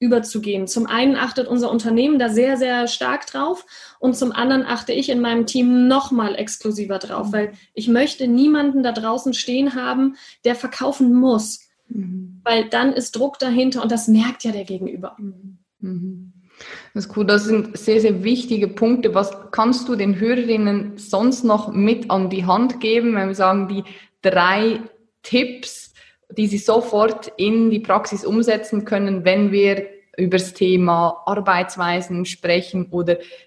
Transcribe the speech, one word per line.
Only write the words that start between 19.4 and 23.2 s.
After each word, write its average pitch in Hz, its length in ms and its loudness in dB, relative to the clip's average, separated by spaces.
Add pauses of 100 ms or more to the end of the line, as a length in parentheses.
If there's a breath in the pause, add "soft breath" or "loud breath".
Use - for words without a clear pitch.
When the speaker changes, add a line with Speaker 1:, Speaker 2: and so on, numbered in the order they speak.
Speaker 2:
kannst 247 380 0
du 247 80 -2
den 196 220 0
Hörerinnen 220 800 0
sonst 247 480 0
noch 214 280 2
mit 220 380 2
an 190 200 0
die 190 160 -4
Hand 233 340 2
geben, 233 360 2
wenn 190 120 -2